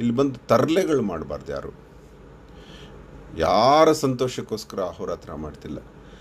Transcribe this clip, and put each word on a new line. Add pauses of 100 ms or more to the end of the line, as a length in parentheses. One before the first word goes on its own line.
ಇಲ್ಲಿ
ಬಂದು
ತರ್ಲೆಗಳು
ಮಾಡ್ಬಾರ್ದು
ಯಾರು. (1600)
ಯಾರ
ಸಂತೋಷಕ್ಕೋಸ್ಕರ
ಅಹೋರಾತ್ರ
ಮಾಡ್ತಿಲ್ಲ. (420)